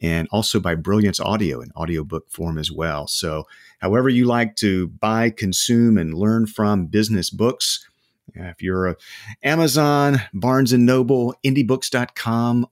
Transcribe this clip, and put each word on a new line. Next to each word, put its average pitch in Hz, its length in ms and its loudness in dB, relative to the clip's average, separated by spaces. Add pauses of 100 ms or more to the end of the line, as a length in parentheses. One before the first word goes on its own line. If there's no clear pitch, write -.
and 82 300 -2
also 107 280 0
by 87 140 -2
Brilliance 95 460 2
Audio 90 420 -2
in 62 140 -16
audiobook 80 560 -6
form 82 260 -6
as 78 140 -6
well. 78 360 -6
So 78 360 -6 (360)
however 123 300 2
you 123 160 2
like 120 300 0
to 92 320 0
buy, 110 420 0
consume, 113 720 2
and 80 160 -4
learn 110 320 2
from 104 400 0
business 104 420 0
books, 110 540 -2 (520)
Yeah, 90 140 -12
if 85 120 -16
you're 92 260 0
a 87 80 -2 (460)
Amazon, 143 800 2 (120)
Barnes 127 400 2
and 123 120 6
Noble 127 120 4
Noble, 127 460 0
indiebooks 131 480 0
dot 123 240 -4
com, 120 560 0